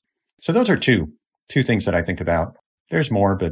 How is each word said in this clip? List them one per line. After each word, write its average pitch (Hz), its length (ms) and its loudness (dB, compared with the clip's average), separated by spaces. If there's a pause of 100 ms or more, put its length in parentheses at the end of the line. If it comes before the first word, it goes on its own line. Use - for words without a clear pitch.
(400)
So - 140 -2
those 233 160 2
are 180 80 2
two, 90 340 0 (380)
two 131 140 0
things 110 200 0
that 92 120 0
I 87 80 0
think 90 180 -6
about. 82 340 -2 (340)
There's 156 220 -2
more, 98 240 2
but 85 160 -4